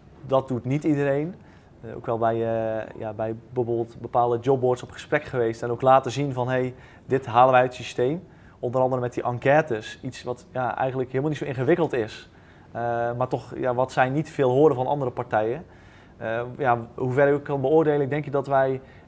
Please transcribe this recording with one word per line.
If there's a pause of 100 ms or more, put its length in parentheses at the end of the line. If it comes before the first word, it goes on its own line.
(260)
dat
doet
niet
iedereen. (460)
Eh,
ook
wel
bij,
eh, (120)
ja,
bij (180)
bijvoorbeeld
bepaalde
jobboards
op
gesprek
geweest
en
ook
laten
zien
van,
"Hey, (320)
dit
halen
wij
uit
het
systeem." (400)
Onder
andere
met
die
enquêtes,
iets
wat,
ja,
eigenlijk
helemaal
niet
zo
ingewikkeld
is. (420)
Eh, (360)
maar
toch,
ja,
wat
zij
niet
veel
horen
van
andere
partijen. (520)
Eh, (160)
ja, (180)
hoe
ver
ik
kan
beoordelen,
ik
denk
dat
wij, (260)